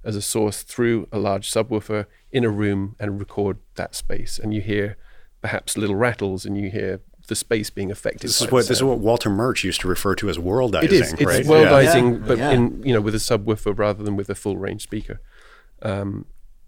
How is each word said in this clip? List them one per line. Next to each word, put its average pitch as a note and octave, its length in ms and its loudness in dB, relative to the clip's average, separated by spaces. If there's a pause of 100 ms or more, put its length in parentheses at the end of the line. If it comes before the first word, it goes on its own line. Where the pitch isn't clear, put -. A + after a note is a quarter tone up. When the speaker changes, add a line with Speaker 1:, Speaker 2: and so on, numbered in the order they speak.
Speaker 1:
as G#2+ 140 -4
a G#2 60 -4
source G#2 400 -2
through A#2 500 -2
a A2 60 -4
large G2+ 320 -2
subwoofer G#2+ 560 -2 (260)
in C3+ 120 2
a A2+ 40 2
room G2+ 500 0
and G2+ 220 -6
record G2+ 380 -4 (180)
that - 180 -8
space. - 440 -2
And G#2+ 140 -4
you G#2+ 80 -2
hear G2+ 360 -2 (460)
perhaps - 360 -6
little G2+ 180 0
rattles G2+ 480 -2
and G2+ 140 -6
you G2+ 120 -4
hear G2 300 -6 (280)
the A2 80 -4
space G#2+ 340 -4
being G2 220 -6
affected - 360 -8
Speaker 2:
This - 120 0
Speaker 1:
by A#2 40 0
Speaker 2:
is A2+ 40 -4
Speaker 1:
the B2+ 60 2
Speaker 2:
what, B2 80 6
this B2 80 -2
is A2 80 2
Speaker 1:
sound. C3+ 120 2
Speaker 2:
what A#2+ 80 0
Walter A2+ 320 2
Murch A2+ 320 0
used F2+ 200 -2
to F2+ 60 -2
refer F#2 280 0
to G2 120 -4
as E2 100 -2
worldizing, F#2+ 500 2
Speaker 1:
It G3 120 6
is. D#2+ 120 0
It's D#2+ 100 -2
Speaker 2:
right? - 240 4
Speaker 1:
worldizing, C3+ 680 8
Speaker 3:
Yeah. G#2+ 120 -4
Speaker 1:
but A#2+ 120 2
Speaker 3:
Yeah. A#2+ 120 0
Speaker 1:
in, A#2+ 320 2
you C3+ 100 0
know, A2 80 4
with G#2 140 -2
a A2 40 -2
subwoofer G#2+ 600 -2
rather G#2 240 0
than G#2 140 -2
with G2+ 140 -4
a G2 40 -4
full G2 220 -4
range F#2+ 260 -6
speaker. - 380 -10 (600)
Um, G2+ 440 -6 (420)